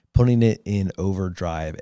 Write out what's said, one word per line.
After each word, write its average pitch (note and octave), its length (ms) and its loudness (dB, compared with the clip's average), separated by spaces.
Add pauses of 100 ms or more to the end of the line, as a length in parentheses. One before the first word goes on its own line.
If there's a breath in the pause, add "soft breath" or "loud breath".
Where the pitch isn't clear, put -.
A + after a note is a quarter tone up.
(140 soft breath)
putting A#2+ 260 4
it A2+ 240 2
in G2 320 -2
overdrive F2 840 -4